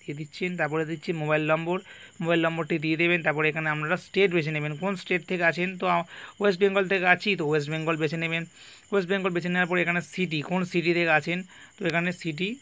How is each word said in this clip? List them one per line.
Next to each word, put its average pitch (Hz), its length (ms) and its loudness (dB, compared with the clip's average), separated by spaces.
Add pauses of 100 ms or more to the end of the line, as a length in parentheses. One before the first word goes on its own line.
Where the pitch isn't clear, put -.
দিয়ে 151 200 -10
দিচ্ছেন। 180 300 -6 (100)
তারপরে 156 300 0
দিচ্ছি 165 220 -6
মোবাইল 156 300 2 (100)
নম্বর, 165 240 0 (440)
মোবাইল 170 260 2
নম্বরটি 165 380 0
দিয়ে 156 180 2
দেবেন। 170 240 4
তারপরে 151 260 2
এখানে 156 220 -2
আপনারা 151 220 -2
স্টেট 190 400 2
বেছে 156 200 0
নেবেন, 151 160 -2 (100)
কোন 196 100 -2 (100)
স্টেট 180 280 -2
থেকে 175 200 -2
আছেন। 175 180 -2 (120)
তো 185 60 -2 (520)
ওয়েস্ট 202 240 2
বেঙ্গল 196 300 4
থেকে 185 220 2
আছি 190 240 -2
তো 170 100 0
ওয়েস্ট 147 240 2
বেঙ্গল 160 300 0
বেছে 160 220 0
নেবেন। 165 180 -2 (480)
ওয়েস্ট 196 200 2
বেঙ্গল 196 260 -2
বেছে 175 120 -2
নেওয়ার 180 220 2
পর 180 140 2
এখানে 175 160 0 (120)
সিটি, 180 260 -2 (120)
কোন 180 140 0
সিটি 175 340 -2
থেকে 170 200 2
আছেন, 170 200 -2 (380)
তো - 120 -14
এখানে 170 220 0 (100)
সিটি 170 280 -4 (140)